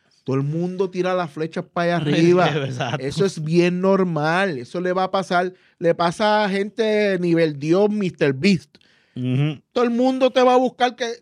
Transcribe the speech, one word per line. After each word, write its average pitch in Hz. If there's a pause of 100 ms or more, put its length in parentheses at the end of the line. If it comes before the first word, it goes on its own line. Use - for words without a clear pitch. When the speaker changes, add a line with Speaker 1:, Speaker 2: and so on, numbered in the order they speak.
(260)
Speaker 1:
todo 131
el 139
mundo 180
tira 185
las 175
flechas 165 (100)
para 175
allá 160
Speaker 2:
<laughs> 170
Speaker 1:
arriba. 175
Speaker 2:
Exacto. 131
Speaker 1:
Eso 151
es 180
bien 175
normal. 180
Eso 175
le 180
va 185
a 185
pasar, 185 (260)
le 170
pasa 208
a 202
gente 208
nivel 165
Dios, 175
mister 180
Beast. 165 (380)
Speaker 2:
Ujú. 127 (120)
Speaker 1:
Todo 247
el 240
mundo 254
te 254
va 247
a 254
buscar 247
que, 247 (160)